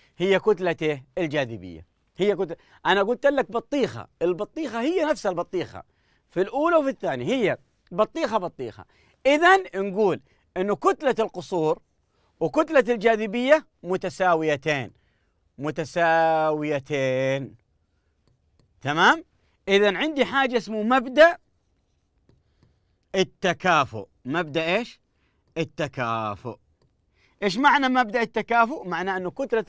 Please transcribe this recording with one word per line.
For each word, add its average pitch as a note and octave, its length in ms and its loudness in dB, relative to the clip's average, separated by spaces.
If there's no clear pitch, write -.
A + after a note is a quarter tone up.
هي F#3+ 200 2
كتلة F3+ 440 0
إيه؟ D3 220 -4
الجاذبية. A2+ 680 -6
هي G3 200 2
كتلة، E3 200 -6
أنا F#3+ 160 4
قلت A#3+ 240 0
لك C#4 260 0
بطيخة، G#3+ 560 -4
البطيخة G#3 580 -4
هي D#4+ 240 0
نفس D4 220 -2
البطيخة E3+ 560 -6
في E3+ 100 -4
الأولى C#4+ 360 2
وفي C#4+ 120 2
الثانية، C#3 380 -4
هي G3 320 0
بطيخة A3 480 -2
بطيخة. C3 460 -10
إذن E4+ 380 6
نقول F#3+ 460 0
إنه G3 200 -2
كتلة D#4 420 0
القصور F3 600 -2
وكتلة D4+ 440 2
الجاذبية A3+ 720 2
متساويتين، D#3+ 1080 0
متساويتين. D3+ 2000 0
تمام؟ F#3 440 2
إذن G3 280 4
عندي C#4+ 280 0
حاجة B3+ 320 0
اسمه G#3+ 260 -4
مبدأ B3+ 560 4
التكافؤ. E3+ 920 0
مبدأ D#3+ 520 -2
إيش؟ A#3 240 -6
التكافؤ. A2+ 960 -6
إيش G3 160 0
معنى C#4 300 4
مبدأ B3 340 0
التكافؤ؟ A3+ 640 0
معنى F3+ 280 -4
أنه F#3 140 -4
كتلة A3+ 380 -2